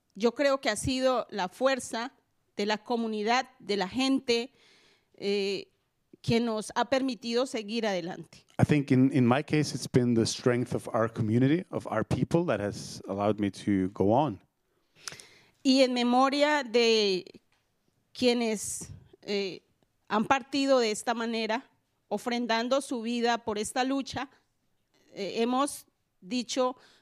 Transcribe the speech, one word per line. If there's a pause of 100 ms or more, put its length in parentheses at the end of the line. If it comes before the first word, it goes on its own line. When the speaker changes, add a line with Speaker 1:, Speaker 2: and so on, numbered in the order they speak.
(160)
Speaker 1:
yo
creo
que
ha
sido
la
fuerza (460)
de
la
comunidad, (140)
de
la
gente, (640)
eh, (540)
que
nos
ha
permitido
seguir
adelante. (140)
Speaker 2:
I
think
in,
in
my
case,
it's
been
the
strength
of
our
community,
of
our
people,
that
has
allowed
me
to
go
on. (1200)
Speaker 1:
Y
en
memoria
de (880)
quienes, (340)
eh, (460)
han
partido
de
esta
manera, (440)
ofrendando
su
vida
por
esta
lucha, (840)
eh,
hemos (360)
dicho, (260)